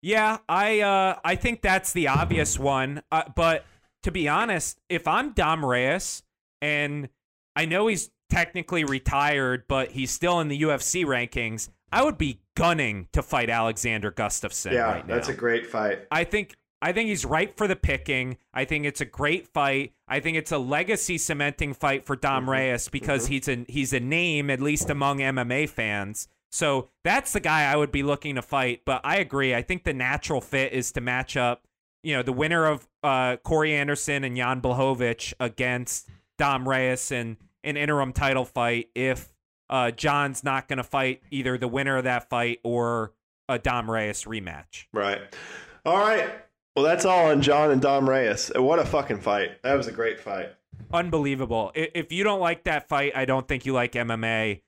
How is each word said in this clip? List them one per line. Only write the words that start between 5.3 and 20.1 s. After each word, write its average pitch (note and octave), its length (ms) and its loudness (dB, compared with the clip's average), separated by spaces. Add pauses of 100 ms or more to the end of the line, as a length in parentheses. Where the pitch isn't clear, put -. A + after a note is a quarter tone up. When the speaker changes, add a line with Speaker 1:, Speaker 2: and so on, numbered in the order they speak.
Speaker 1:
Dom D#3+ 320 0
Reyes, C3 580 0 (380)
and D3 480 -2 (480)
I D#3 80 0
know F3 220 2
he's G3+ 240 -2 (200)
technically E3+ 540 -2
retired, C3+ 840 0
but C3+ 220 0
he's C3 200 -6
still F3 300 2
in D#3 80 -2
the C#3+ 80 -4
U D3+ 160 2
F C3+ 80 0
C F3+ 240 -2
rankings, A#2+ 640 -2 (240)
I A3+ 100 4
would D4+ 140 2
be C#3+ 240 -4 (160)
gunning C#3+ 560 0
to C#3+ 100 0
fight A#2+ 280 0
Alexander A2+ 600 0
Gustafsson G#2 640 -4
Speaker 2:
Yeah, A#2+ 120 2
Speaker 1:
right G2 220 -2
now. G2+ 80 -2
Speaker 2:
that's A#2 140 0
a B2 60 -2
great A#2 320 0
fight. G#2+ 440 -2
Speaker 1:
I D#3+ 140 0
think, G3+ 320 -6 (240)
I D#3+ 120 0
think A3 180 0
he's D#3 160 -4
ripe D#3 320 0
for G#3+ 100 2
the F#3 80 2
picking. C3 640 -2 (160)
I C3 100 0
think D3 220 -2
it's C#3+ 160 -4
a - 20 -2
great D3 440 -2
fight. C#3 440 0 (160)
I C#3 120 -2